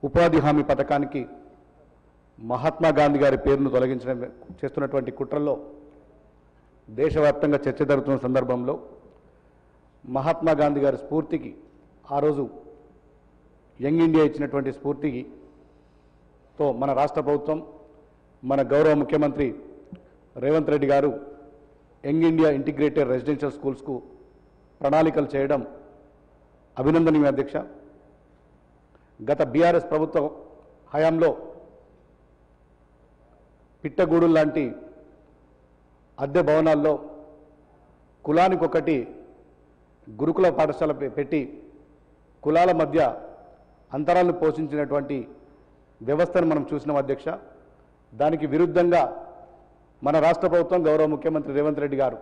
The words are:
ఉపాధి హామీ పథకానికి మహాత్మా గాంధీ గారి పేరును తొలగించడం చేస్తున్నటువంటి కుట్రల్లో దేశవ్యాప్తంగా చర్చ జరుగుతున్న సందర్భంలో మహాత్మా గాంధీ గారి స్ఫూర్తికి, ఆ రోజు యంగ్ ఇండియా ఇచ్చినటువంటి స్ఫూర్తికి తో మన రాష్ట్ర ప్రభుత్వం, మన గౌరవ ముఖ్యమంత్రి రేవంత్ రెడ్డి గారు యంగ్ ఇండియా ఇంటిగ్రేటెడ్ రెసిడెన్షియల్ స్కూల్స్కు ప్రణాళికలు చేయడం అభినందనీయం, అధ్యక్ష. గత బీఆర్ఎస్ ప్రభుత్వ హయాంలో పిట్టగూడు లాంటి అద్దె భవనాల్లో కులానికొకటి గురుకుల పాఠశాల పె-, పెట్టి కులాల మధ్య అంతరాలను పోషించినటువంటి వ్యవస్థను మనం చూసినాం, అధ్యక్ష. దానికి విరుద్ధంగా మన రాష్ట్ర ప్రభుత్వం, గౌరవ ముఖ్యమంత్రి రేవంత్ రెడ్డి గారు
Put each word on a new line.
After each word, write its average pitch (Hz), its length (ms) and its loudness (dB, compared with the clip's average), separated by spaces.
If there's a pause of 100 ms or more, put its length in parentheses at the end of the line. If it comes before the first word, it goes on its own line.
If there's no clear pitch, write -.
ఉపాధి 165 380 4
హామీ 147 260 4
పథకానికి 139 500 0 (1300)
మహాత్మా 156 380 0 (100)
గాంధీ 147 260 4
గారి 135 200 4
పేరును 139 300 2
తొలగించడం 127 440 0 (420)
చేస్తున్నటువంటి 135 580 -4
కుట్రల్లో 147 360 -2 (1300)
దేశవ్యాప్తంగా 143 800 0
చర్చ 131 140 -4 (100)
జరుగుతున్న 135 260 0 (100)
సందర్భంలో 127 480 -2 (1400)
మహాత్మా 160 440 0
గాంధీ 147 240 2
గారి 135 200 0
స్ఫూర్తికి, 151 460 -6 (640)
ఆ 143 100 0
రోజు 143 200 0 (1400)
యంగ్ 160 200 2
ఇండియా 160 220 4
ఇచ్చినటువంటి 139 480 -4
స్ఫూర్తికి 139 460 -6 (1400)
తో 151 80 0 (160)
మన 139 80 -2 (100)
రాష్ట్ర 147 280 -2
ప్రభుత్వం, 143 300 -2 (920)
మన 139 100 2 (120)
గౌరవ 151 300 6
ముఖ్యమంత్రి 147 460 0 (960)
రేవంత్ 151 300 2
రెడ్డి 139 180 2
గారు 139 180 4 (920)
యంగ్ 160 260 2
ఇండియా 160 280 4
ఇంటిగ్రేటెడ్ 143 560 0
రెసిడెన్షియల్ 135 440 -4
స్కూల్స్కు 135 380 -6 (840)
ప్రణాళికలు 151 540 2
చేయడం 139 260 -2 (1160)
అభినందనీయం, 156 560 2
అధ్యక్ష. 135 240 -4 (1600)
గత 127 220 -2 (100)
బీఆర్ఎస్ 170 380 2
ప్రభుత్వ 156 320 0 (680)
హయాంలో 160 360 2 (2500)
పిట్టగూడు 165 420 2
లాంటి 156 380 2 (1500)
అద్దె 143 300 0
భవనాల్లో 156 440 4 (1300)
కులానికొకటి 165 720 0 (1080)
గురుకుల 156 420 0 (100)
పాఠశాల 156 420 0
పె-, 139 160 -6
పెట్టి 147 240 -2 (1000)
కులాల 170 300 4
మధ్య 160 280 0 (880)
అంతరాలను 175 520 2
పోషించినటువంటి 143 760 -2 (840)
వ్యవస్థను 170 520 0
మనం 147 200 -2
చూసినాం, 147 240 -4
అధ్యక్ష. 135 300 -4 (840)
దానికి 151 340 -2
విరుద్ధంగా 170 560 2 (1000)
మన 143 140 0 (100)
రాష్ట్ర 170 260 2
ప్రభుత్వం, 175 360 2
గౌరవ 156 180 4
ముఖ్యమంత్రి 151 520 -2
రేవంత్ 147 260 0
రెడ్డి 139 180 -2
గారు 120 200 -2